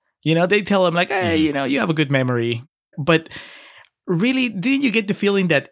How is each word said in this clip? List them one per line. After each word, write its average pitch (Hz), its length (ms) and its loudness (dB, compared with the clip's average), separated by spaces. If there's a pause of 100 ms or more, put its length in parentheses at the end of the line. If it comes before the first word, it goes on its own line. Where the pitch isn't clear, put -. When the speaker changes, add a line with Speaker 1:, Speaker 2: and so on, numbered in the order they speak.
(220)
Speaker 1:
You 156 120 0
know, 170 120 4
they 202 140 2
tell 190 260 2
him, 170 80 0
like, 175 140 0
"Hey, 180 280 0
Speaker 2:
Mm-hmm. 156 100 2
Speaker 1:
you 151 60 -2
know, 139 120 -4
you 135 160 -2
have 208 100 0
a 160 40 -2
good 147 160 0
memory." 120 520 -2 (360)
But 160 300 0 (800)
really, 247 400 0
didn't 233 340 -2
you 262 80 2
get 202 160 -2
the 202 80 -2
feeling 196 340 2
that 147 240 0